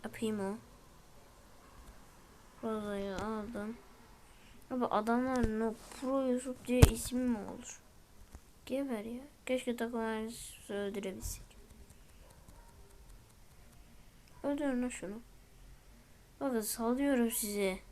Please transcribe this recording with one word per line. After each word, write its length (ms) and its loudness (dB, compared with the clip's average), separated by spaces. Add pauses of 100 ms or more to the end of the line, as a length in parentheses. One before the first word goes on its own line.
Apimo. 520 -2 (2000)
Roza'yı 520 -2
aldım. 640 -4 (920)
Abi 160 2
adamlar 760 2
no 140 0 (260)
pro 220 2
Yusuf 340 0 (100)
diye 140 6
isim 380 10
mi 200 4
olur? 420 -10 (880)
Geber 380 -2
ya. 160 -6 (260)
Keşke 300 2
takım 240 0
ailesi 720 -4
öldürebilsek. 720 -4 (3000)
Öldürün 400 0
lan 60 -2
şunu. 320 -8 (1200)
Bakın 200 2
salıyorum 680 4
sizi. 500 0 (120)